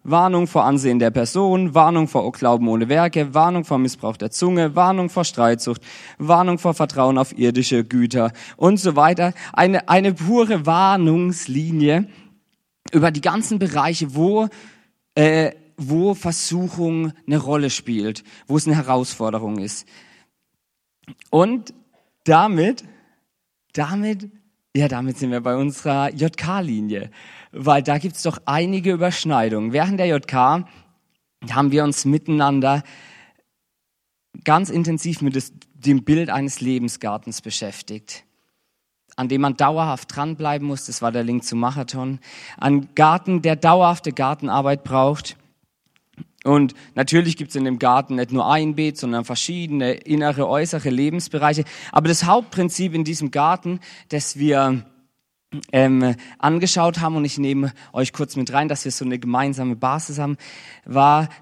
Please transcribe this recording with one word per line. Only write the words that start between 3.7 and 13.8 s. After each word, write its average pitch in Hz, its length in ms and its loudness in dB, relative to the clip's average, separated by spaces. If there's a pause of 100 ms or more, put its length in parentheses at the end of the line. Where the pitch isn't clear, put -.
Missbrauch 123 380 -4
der - 140 -8
Zunge, 170 460 0
Warnung 180 340 2
vor 175 140 -2
Streitsucht, 117 580 0 (360)
Warnung 175 420 2
vor 170 140 0
Vertrauen 135 440 0
auf - 180 -2
irdische 120 460 2
Güter 120 500 0 (240)
und 196 220 4
so 185 160 -2
weiter. 175 400 2 (200)
Eine, 185 340 2
eine 190 260 4
pure 196 520 0
Warnungslinie 165 1400 2 (840)
über 165 180 4
die 147 120 -4
ganzen 208 360 -2
Bereiche, 156 560 -2